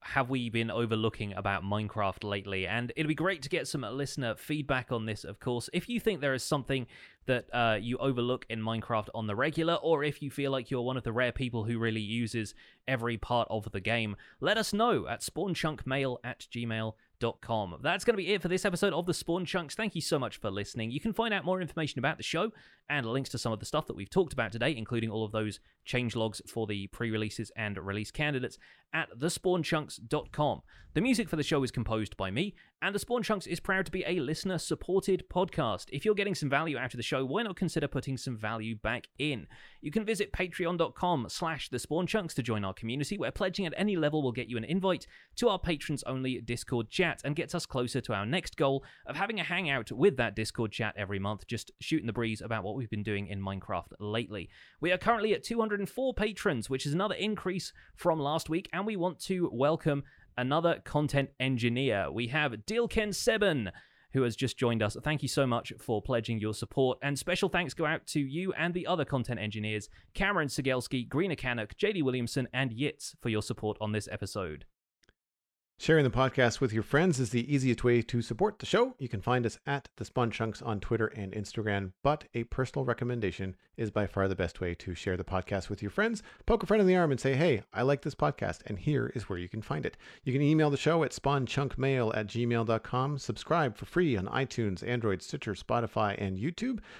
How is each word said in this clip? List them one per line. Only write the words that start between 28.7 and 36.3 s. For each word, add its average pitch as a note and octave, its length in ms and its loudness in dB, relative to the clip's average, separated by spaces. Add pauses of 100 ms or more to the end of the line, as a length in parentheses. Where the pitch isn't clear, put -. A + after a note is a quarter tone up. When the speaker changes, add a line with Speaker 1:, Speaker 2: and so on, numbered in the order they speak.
Speaker 1:
at D#3+ 220 -2
the C#3+ 140 0
spawn F3+ 340 2
chunks - 340 -2
dot C3 340 -4
com. C#3+ 320 0 (300)
The D3+ 60 2
music A3+ 300 4
for E3 80 0
the D3+ 60 0
show C#3+ 200 4
is B2 80 -2
composed A2 460 -2
by F#2+ 140 -2
me, E3+ 220 0 (280)
and G3 120 0
The G3+ 60 2
Spawn A#3+ 240 0
Chunks G3 240 -2
is E3+ 140 -4
proud F#3+ 240 0
to - 60 -10
be F#3 140 -4
a F3+ 140 0
listener-supported F3+ 1120 0
podcast. D3+ 640 0
If C#3 100 -4
you're G#3+ 100 4
getting G3 220 2